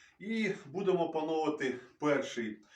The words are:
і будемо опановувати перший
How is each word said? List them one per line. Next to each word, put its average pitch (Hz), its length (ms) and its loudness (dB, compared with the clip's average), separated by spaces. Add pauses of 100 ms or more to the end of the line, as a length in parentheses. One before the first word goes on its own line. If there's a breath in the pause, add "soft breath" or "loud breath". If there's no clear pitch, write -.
(180 loud breath)
і 214 320 0 (160)
будемо 170 420 2
опановувати 151 720 0 (180)
перший 120 600 0 (180 loud breath)